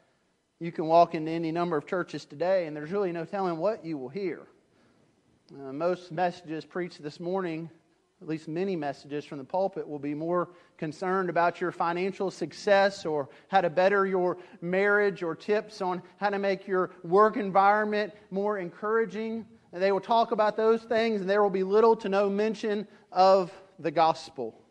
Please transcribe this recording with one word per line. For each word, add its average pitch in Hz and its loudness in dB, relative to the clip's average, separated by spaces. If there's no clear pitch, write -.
you 170 -6
can 165 -6
walk 165 6
into 156 -4
any 165 -4
number 175 -2
of 147 -6
churches 170 -6
today, 170 -2
and 151 -10
there's 151 -10
really 190 -2
no 170 -6
telling 180 -4
what 190 -4
you 160 -6
will 127 -10
hear. 147 -8
Uh, 139 -14
most 175 -4
messages 160 -6
preached 175 -10
this 147 -12
morning, 170 -6
at 175 -16
least 156 -8
many 180 -4
messages 143 -8
from 151 -14
the 135 -12
pulpit, 185 -4
will 147 -10
be 147 -6
more 170 -2
concerned 185 -4
about 170 0
your 175 -2
financial 180 -4
success 196 0
or 151 -4
how 190 4
to 170 0
better 196 4
your 180 0
marriage 196 0
or 160 -4
tips 214 -4
on 180 -4
how 202 0
to 196 -2
make 196 -2
your 185 0
work 208 6
environment 208 2
more 202 -2
encouraging. 214 -4
And 175 -6
they 196 4
will 277 2
talk 233 2
about 214 2
those 226 4
things, 226 0
and 180 -4
there 208 4
will 202 4
be 190 0
little 220 6
to 214 -6
no 196 2
mention 208 -2
of 190 6
the 156 -4
gospel. 156 -2